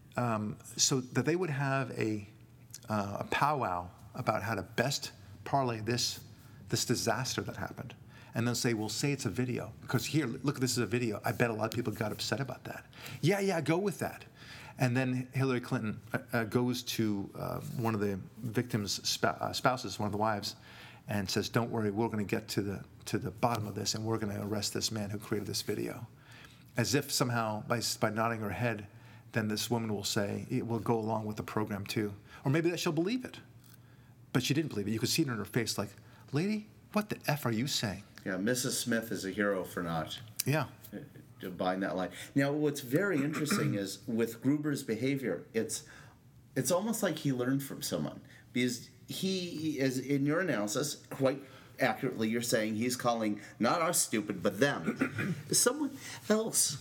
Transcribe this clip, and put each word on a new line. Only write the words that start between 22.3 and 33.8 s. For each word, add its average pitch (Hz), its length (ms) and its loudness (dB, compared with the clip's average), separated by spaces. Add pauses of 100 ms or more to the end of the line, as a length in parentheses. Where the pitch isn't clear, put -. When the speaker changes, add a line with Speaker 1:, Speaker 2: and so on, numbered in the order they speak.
Speaker 1:
to - 120 -2
the, 101 240 -4 (220)
to - 100 -2
the 95 140 -2
bottom 113 360 0
of 101 80 -6
this, 101 200 -2
and 110 100 -4
we're 110 140 0
gonna 104 280 -2
arrest 104 280 -2
this - 180 -2
man 107 160 -4
who 104 100 -4
created 104 300 -4
this 107 140 -4
video." 113 440 -4 (680)
As 110 180 2
if 143 160 2
somehow, 113 560 2
by 120 120 2
s-, - 180 -2
by 110 140 4
nodding 113 300 2
her 104 100 -2
head, 107 360 0 (460)
then 107 160 2
this 104 220 0
woman 113 240 2
will 101 100 -2
say, 101 460 0
"It 127 160 0
will 113 140 0
go 117 180 4
along 110 260 0
with 107 140 -4
the 107 40 -2
program, 101 440 -2
too." 104 260 0 (320)
Or 139 60 4
maybe 160 200 4
that 170 80 -2
she'll 175 140 0
believe 196 320 0
it. - 140 -10 (920)